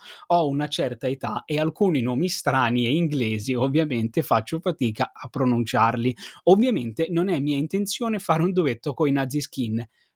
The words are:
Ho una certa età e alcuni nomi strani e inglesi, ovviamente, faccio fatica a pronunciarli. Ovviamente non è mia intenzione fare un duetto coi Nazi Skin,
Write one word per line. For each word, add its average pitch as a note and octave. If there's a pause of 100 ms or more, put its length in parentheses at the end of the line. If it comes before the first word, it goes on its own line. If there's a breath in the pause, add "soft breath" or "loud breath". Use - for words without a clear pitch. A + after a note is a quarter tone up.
(260 loud breath)
Ho E3+
una C#3+
certa C3+
età -
e D3+
alcuni D#3
nomi B2+
strani B2
e B2+
inglesi, B2+
ovviamente, C3
faccio B2
fatica B2+
a -
pronunciarli. A#2+ (300 loud breath)
Ovviamente E3+
non F3
è D3+
mia C#3+
intenzione G3+
fare D#3+
un F#3
duetto D3
coi D3
Nazi C#3
Skin, A#2 (340)